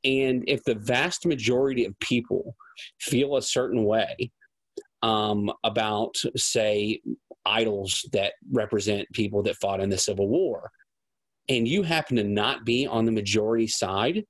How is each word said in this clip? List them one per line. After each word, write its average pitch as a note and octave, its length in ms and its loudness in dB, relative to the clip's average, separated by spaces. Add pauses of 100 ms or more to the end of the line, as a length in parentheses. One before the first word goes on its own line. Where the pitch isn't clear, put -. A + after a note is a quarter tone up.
And C3+ 440 2
if C3+ 160 0
the A#2+ 120 0
vast B2 500 0
majority B2+ 600 2
of G2 140 -8
people - 560 -2 (440)
feel C#3 380 0
a B2 40 0
certain B2 440 0
way, G#2 460 0 (720)
um, G#2+ 500 0 (120)
about, G#2+ 520 0 (200)
say, G#2+ 680 0 (440)
idols G2+ 640 0
that G2+ 220 0 (180)
represent G#2 600 0
people G2+ 300 0
that G2+ 140 0
fought G2 220 -2
in G2 100 0
the F#2+ 80 0
Civil G2 300 0
War, C#3 420 0 (800)
and A#2 200 2
you F#3 160 2
happen D#3+ 340 0
to G#2+ 60 2
not G#2 420 -2
be A#2+ 220 2
on A2+ 180 2
the A2+ 60 2
majority A2 560 2
side B2 640 0